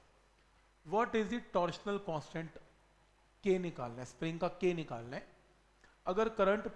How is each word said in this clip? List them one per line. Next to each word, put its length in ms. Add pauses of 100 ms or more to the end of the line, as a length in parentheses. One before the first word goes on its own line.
(880)
What 300
is 160
the 80 (160)
torsional 500
constant, 560 (800)
K 140
निकालना 400
है, 60
Spring 360
का 80 (120)
के 140
निकालना 420
है। 140 (760)
अगर 220 (100)
करंट 380